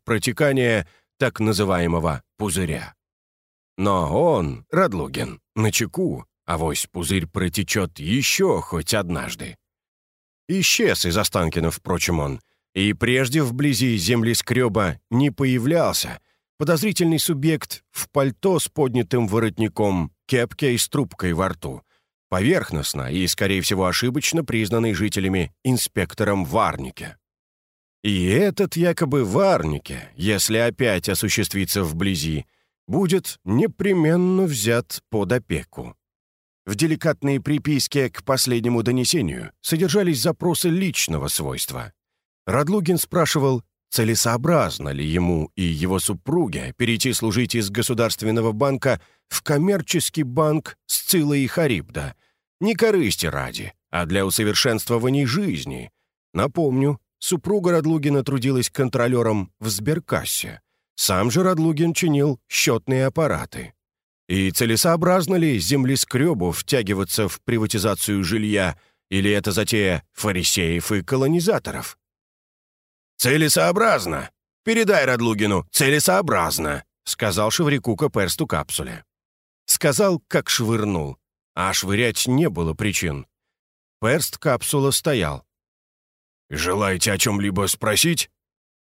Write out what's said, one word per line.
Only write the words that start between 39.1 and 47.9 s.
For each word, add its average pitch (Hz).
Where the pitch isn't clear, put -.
содержались 170
запросы 170
личного 135
свойства. 64
Радлугин 156
спрашивал, 139
целесообразно 117
ли 69
ему 85
и 95
его 87
супруге 123
перейти 117
служить 113
из 104
Государственного 113